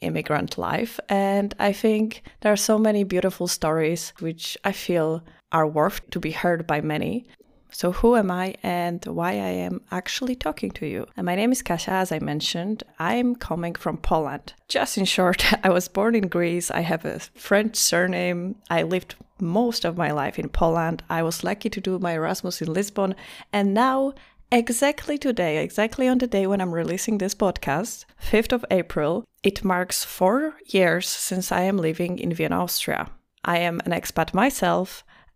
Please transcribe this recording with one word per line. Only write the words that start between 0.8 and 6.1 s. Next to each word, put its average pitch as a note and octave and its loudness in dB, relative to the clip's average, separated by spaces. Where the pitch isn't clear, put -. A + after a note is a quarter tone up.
and G3 2
I G3+ 2
think A3 0
there G#3 4
are G3+ 4
so G#3+ 2
many G#3+ 4
beautiful F#3 0
stories D#3+ 0
which E3 -8
I G3 0
feel E3 0
are D#3+ 4
worth D3+ 0